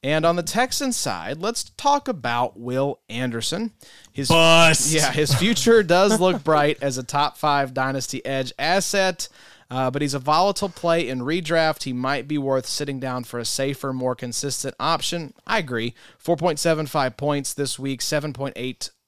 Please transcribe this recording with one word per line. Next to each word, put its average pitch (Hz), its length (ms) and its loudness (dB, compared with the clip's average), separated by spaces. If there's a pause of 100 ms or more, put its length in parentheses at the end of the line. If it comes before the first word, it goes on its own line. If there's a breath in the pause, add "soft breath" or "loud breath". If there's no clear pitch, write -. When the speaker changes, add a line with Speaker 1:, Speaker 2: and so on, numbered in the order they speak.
Speaker 1:
And 151 240 0
on 170 120 4
the 175 80 -2
Texans 254 520 -2
side, 101 420 -4
let's 214 320 -4
talk 285 360 0
about 123 500 -2
Will 127 520 -2
Anderson. 127 640 -4 (400 soft breath)
His 135 160 -6
Speaker 2:
Bust. 165 640 6
Speaker 1:
Yeah, 151 180 2
his 139 240 2
future 220 480 6
does 190 380 4
look 180 240 2
Speaker 2:
<laughs> - 0 -
Speaker 1:
bright 151 360 4
as 135 180 -2
a 131 40 -8
top 143 340 -2
five 143 380 0
dynasty 131 500 -4
edge 131 360 -4
asset, 185 680 0 (440 soft breath)
uh, 127 180 0
but 143 100 -4
he's 143 140 -2
a 139 60 -2
volatile 180 480 2
play 170 400 0
in 127 140 -6
redraft. 160 600 0
He 135 100 -6
might 131 360 -4
be 151 100 -2
worth 135 280 0
sitting 139 340 -6
down 123 240 -6
for 120 160 -8
a 113 40 -6
safer, 135 480 -4
more 127 220 -2
consistent 127 640 -6
option. 160 560 -2 (100)
I - 140 -2
agree. 120 360 -4 (220 soft breath)
Four 170 200 0
point 156 240 -2
seven 156 260 0
five 135 300 -2
points 143 360 -4
this 139 240 -4
week, 135 240 -6
seven 151 320 -4
point 135 240 -8
eight 123 340 -8 (180)